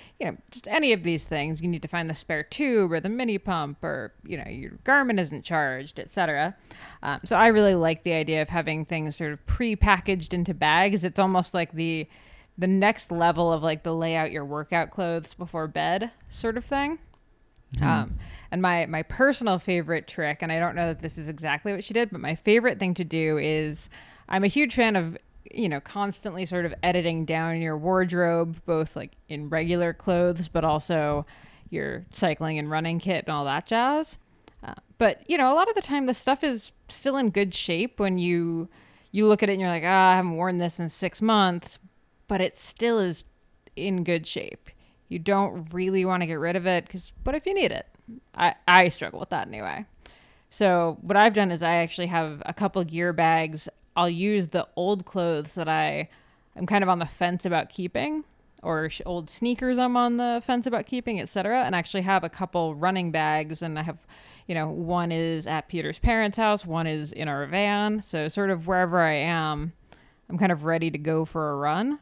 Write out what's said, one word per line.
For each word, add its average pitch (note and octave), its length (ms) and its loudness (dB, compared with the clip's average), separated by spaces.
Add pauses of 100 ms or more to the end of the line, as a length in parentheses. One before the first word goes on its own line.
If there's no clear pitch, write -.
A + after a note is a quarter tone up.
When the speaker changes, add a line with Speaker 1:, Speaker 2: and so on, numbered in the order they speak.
(200)
Speaker 1:
you B3+ 60 -4
know, D3+ 100 -6 (160)
just - 160 -14
any C#4 240 2
of F#3+ 100 0
these E3 220 -2
things. D#3 360 -4
You E3 60 -4
need E3+ 160 -2
to D#3+ 60 -10
find E3+ 200 -4
the D#3+ 60 -6
spare D3+ 300 -6
tube A3+ 480 0
or E3 80 0
the F#3 80 -6
mini A3+ 300 -2
pump D#3 440 -4
or, C3+ 320 -6 (100)
you F3+ 120 -10
know, B2+ 120 -10
your - 220 -12 (140)
Garmin C4 340 4
isn't D3+ 260 -4
charged, C#3+ 540 -4
et - 140 -14
cetera. D#3+ 420 0 (480)
Um, C3 220 -4
so - 120 0
I A3 120 10
really G#3 260 8
like E3 300 2
the F3 80 0
idea D#3+ 280 0
of D3+ 80 -2
having D#3+ 360 -2
things D#3 320 -6
sort D3+ 160 -6
of D3 140 -14
pre-packaged G3 840 2
into F3 220 -2
bags. E3+ 480 4
It's F3+ 160 -2
almost F#3+ 360 2
like E3+ 180 -2
the, D#3+ 360 -2 (480)
the F3+ 120 0
next G3 420 2
level E3+ 420 2
of, D#3 120 0
like, D#3 180 0
the E3 120 -4
lay E3 200 -2
out D#3+ 160 0
your C#3+ 140 -6
workout D#3 460 -2
clothes E3+ 440 -4
before E3 320 -8
bed E3+ 460 -2 (180)
sort A3+ 260 -4
of A#3+ 80 -8
thing. C#4+ 340 -2 (800)
Speaker 2:
Hmm. - 60 0
Speaker 1:
Um, D#3+ 340 0 (320)
and F3 100 -2
my, F3 260 2
my D#3+ 180 -4
personal A#3+ 560 2
favorite E3 480 -2
trick, D3+ 320 -4
and E3+ 100 -4
I D#3+ 80 0
don't E3+ 160 0
know E3+ 140 0
that D#3+ 140 -6
this D#3+ 140 -10
is D#3 120 -10
exactly D#3 440 -4
what G3+ 120 -6
she G#3+ 100 -10
did, A#3 160 2
but E3+ 100 -10
my D3 140 -4
favorite A3 460 4
thing F#3 140 2
to F3+ 100 -4
do D#3 340 0
is D3+ 500 -2 (400)
I'm F#3+ 140 0
a G3+ 60 4
huge C#4+ 260 0
fan A3+ 220 4
of, E3 200 -2 (360)
you A3 160 -2
know, D3 120 -2
constantly F#3 640 -6
sort F3 200 -2
of D#3+ 160 -6
editing E3+ 440 0
down E3 340 -2
your D#3+ 180 -2
wardrobe, E3+ 880 2
both, D#3+ 300 -2
like, - 160 -12 (160)
in D3 200 -10
regular E3+ 440 0
clothes, F3 560 0
but E3 160 0
also D3+ 600 0 (460)
your D3+ 420 -6
cycling D#3 460 -2
and D3+ 100 -6
running D#3+ 300 -2
kit F3+ 280 -2
and D#3+ 60 -4
all D3 120 -2
that C#3 220 -2
jazz. C4+ 500 0 (480)
Uh, - 100 -12 (240)
but, - 320 4
you E4+ 80 2
know, C4 140 4
a - 20 4
lot F4+ 140 4
of A4 80 0
the G4 60 -2
time C#4 240 -2
the B3+ 80 0
stuff - 280 0
is C4 300 -4 (160)
still - 280 -2
in B3 140 2
good G3 240 0
shape F#3 460 -2
when F#3+ 180 0
you, E3+ 500 0 (440)
you G#3+ 160 6
look G#3+ 160 6
at G3+ 40 4
it G3+ 40 2
and F#3+ 80 0
you're F#3 100 0
like, E3 160 -2
"Ah, F#3 280 8
I - 20 4
haven't F3+ 200 0
worn F3+ 220 0
this F3 220 -2
in E3+ 80 -4
six - 340 -6
months," G3+ 560 2 (480)
but F#3+ 140 0
it F#3 180 -2
still A#3 400 -2
is F3+ 240 -2 (540)
in F#3 260 -2
good E3 240 -2
shape. - 440 -10 (380)
You F3+ 100 -8
don't F#3+ 560 0
really F#3 300 0
wanna F3+ 240 0
get D#3+ 100 -4
rid E3 160 0
of F#3 140 -2
it F3 200 0
'cause - 240 -14 (120)
what C4 100 -2
if D4+ 100 -4
you F#4+ 80 -2
need F#4 200 0
it? - 120 -8 (480)
I, - 220 2 (140)
I F3+ 220 10
struggle - 280 -10
with - 120 -10
that A#2+ 180 -4
anyway. G#2 360 -8 (640)
So F3 500 2
what F#3 160 0
I've G#3+ 160 8
done G3+ 180 2
is E3+ 140 -4
I E3+ 140 4
actually E3+ 280 -2
have D#3+ 400 -2
a E3 80 -8
couple F#3+ 300 -2
gear E3+ 280 -2
bags. D#3+ 560 0 (280)
I'll F3 120 4
use F#3 380 0
the - 300 -2
old F3+ 300 -2
clothes E3 480 -2
that D#3+ 140 -6
I, D#3 400 0 (460)
I'm - 100 -8
kind G3+ 200 2
of F#3 40 0
on F3 120 4
the E3 60 -2
fence F3 380 -2
about E3+ 260 0
keeping, B3+ 520 -4 (400)
or D#3+ 260 -2
sh-, - 160 -10
old F3 260 -6
sneakers B3 500 0
I'm B3 160 2
on A#3+ 200 2
the A#3+ 300 -2
fence B3 220 0
about A#3 180 -2
keeping, A#3+ 320 -4
et C#3 100 -6
cetera, G#3+ 360 0
and F#3+ 100 -2
I F3 60 2
actually F#3 220 -4
have F#3+ 200 2
a E3+ 60 -6
couple E3 480 -2
running F3+ 340 0
bags, D#3 520 0
and D#3 180 -6
I - 20 -4
have, D#3+ 240 -10 (400)
you F3+ 80 -6
know, D#3 140 -2
one E3+ 420 -2
is E3 340 -2
at D3+ 220 -4
Peter's D#3 320 -4
parents' A3+ 380 2
house, G#3+ 280 2
one E3 220 -2
is D3+ 240 -4
in - 160 -6
our C#3+ 200 -4
van. G#3 540 0
So D#3 280 -4
sort G3 220 0
of E3+ 180 -2
wherever F3+ 320 4
I D#3+ 140 4
am, D#3 580 -2 (560)
I'm F3 100 -4
kind F#3 140 4
of D3+ 100 -2
ready E3 300 0
to D3 60 -6
go D#3+ 260 0
for D#3 260 -4
a C#3+ 60 -4
run. F3 460 0